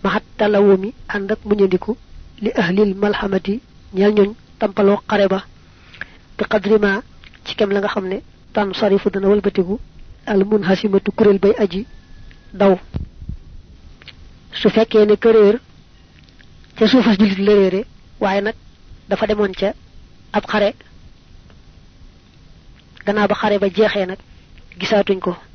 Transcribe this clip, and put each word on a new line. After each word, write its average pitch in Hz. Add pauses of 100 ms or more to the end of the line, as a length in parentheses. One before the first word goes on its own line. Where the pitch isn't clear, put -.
Mahat 196 (140)
talawumi 202 (180)
ànd 196
ak 214
muñandiku 196 (500)
li 208
ahlil 196
malhamati 196 (380)
ñeel 202
ñooñ 208 (280)
tampaloo 202
xare 202
ba. 190 (1000)
Bi 214
qadri 208
ma 202 (440)
ci -
kem 202
la 202
nga 202
xam 202
ne 190 (360)
tan 196
sarifu 202
dana 196
wëlbatiku 196 (460)
al 202
munhasimatu 202
kuréel 202
bay 202
aji 190 (720)
daw. 190 (1800)
Su -
fekkee 220
ne 208
ka 226
réer 220 (1160)
ca 220
suufas 226
julit 196
la 202
réere, 190 (340)
waaye 196
nag 214 (540)
dafa 208
demoon 208
ca 196 (580)
ab 208
xare, 208 (2250)
gannaaw 208
ba 202
xare 208
ba 196
jeexee 202
nag, 190 (640)
gisaatuñ 196
ko. 175 (200)